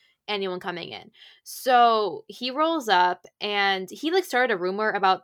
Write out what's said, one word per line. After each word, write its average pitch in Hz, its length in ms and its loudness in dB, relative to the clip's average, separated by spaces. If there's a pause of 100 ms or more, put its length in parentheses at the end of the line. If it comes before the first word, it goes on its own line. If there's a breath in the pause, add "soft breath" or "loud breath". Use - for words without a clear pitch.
(280)
anyone 196 320 -4
coming 175 300 -8
in. - 200 -16 (360 soft breath)
So 226 800 2
he 247 240 -10
rolls 302 380 -2
up, 180 380 2 (120)
and 196 500 -2
he, 277 220 -6
like, 370 140 0
started 247 280 0
a 190 40 -2
rumor 196 340 -2
about 190 320 2